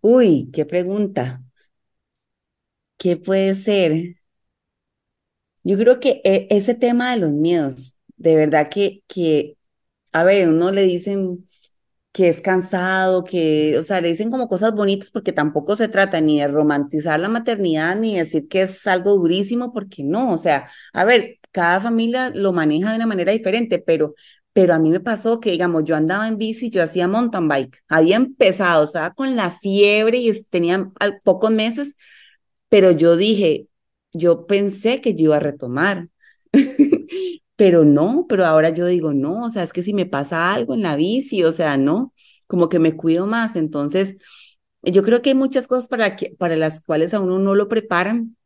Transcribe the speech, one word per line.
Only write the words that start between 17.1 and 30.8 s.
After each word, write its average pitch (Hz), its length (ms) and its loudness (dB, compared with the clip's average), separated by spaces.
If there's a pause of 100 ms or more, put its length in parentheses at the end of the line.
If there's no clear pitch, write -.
la 190 80 -4
maternidad 196 680 -2
ni 220 220 -2
decir 156 300 -4
que 190 140 0
es 190 260 -6
algo 196 280 2
durísimo, 202 560 -2
porque 196 320 -10
no, 208 280 -2
o 320 60 -2
sea, 143 320 -2 (240)
a 180 120 0
ver, 233 320 2 (140)
cada 175 280 0
familia 233 540 -2
lo 196 180 -2
maneja 165 380 0
de 220 60 -2
una 226 100 -4
manera 190 260 -2
diferente, 220 480 -2
pero, 151 340 -2 (400)
pero 180 200 4
a 160 60 2
mí 156 100 2
me 180 100 2
pasó 226 400 -4
que, 220 120 -2
digamos, 170 320 -2
yo 156 120 0
andaba 180 320 -2
en 220 100 -6
bici, 226 320 -6
yo 185 120 0
hacía 175 260 -2
mountain 208 400 -2
bike, 139 400 -4
había 160 280 4
empezado, 190 680 2
estaba 160 300 -6
con 269 220 -4
la 208 160 -2
fiebre 208 680 2
y 233 120 0
es-, 220 180 -6
tenía 180 420 -2 (100)